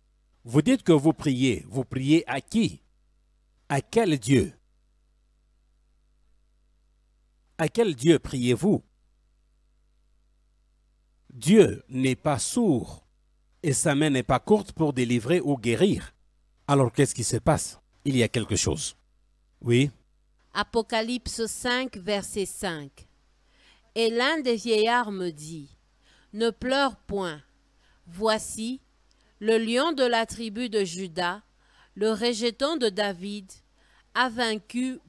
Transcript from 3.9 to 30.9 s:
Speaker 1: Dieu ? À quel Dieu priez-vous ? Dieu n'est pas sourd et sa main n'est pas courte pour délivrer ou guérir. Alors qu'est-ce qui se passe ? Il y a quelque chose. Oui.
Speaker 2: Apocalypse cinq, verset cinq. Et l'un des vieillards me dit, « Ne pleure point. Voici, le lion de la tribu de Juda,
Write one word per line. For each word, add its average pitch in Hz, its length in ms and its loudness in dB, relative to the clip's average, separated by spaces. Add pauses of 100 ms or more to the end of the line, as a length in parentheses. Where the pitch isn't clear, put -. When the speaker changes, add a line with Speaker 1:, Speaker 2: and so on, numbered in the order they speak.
Speaker 1:
Dieu ? 123 360 2 (3000)
À 156 100 0
quel 214 280 0
Dieu 143 220 6
priez-vous ? 127 640 0 (2500)
Dieu 135 600 6
n'est 131 260 0
pas 143 240 -2
sourd - 680 -2 (560)
et 147 120 0
sa 147 200 0
main 151 160 2
n'est 131 140 0
pas 131 160 0
courte 208 320 0
pour 151 220 -2
délivrer 123 480 0
ou 143 160 -2
guérir. 117 580 0 (500)
Alors 139 280 2
qu'est-ce 139 200 2
qui 113 120 -6
se - 100 -4
passe ? - 460 -2 (240)
Il 135 100 0
y 120 80 4
a 107 60 0
quelque 110 260 -2
chose. - 400 -2 (640)
Oui. 123 320 2 (600)
Speaker 2:
Apocalypse 226 920 -4
cinq, 247 500 -4
verset 196 520 -6
cinq. 156 600 -10 (840)
Et 226 160 0
l'un 262 300 0
des 247 160 0
vieillards 220 560 0
me 185 180 -4
dit, « 151 480 -14 (560)
Ne 226 160 -2
pleure 262 460 0
point. 180 480 -8 (640)
Voici, 220 720 -4 (580)
le 220 200 2
lion 240 320 0
de 269 120 0
la 233 220 2
tribu 226 420 -8
de 208 160 0
Juda, 180 600 -6 (500)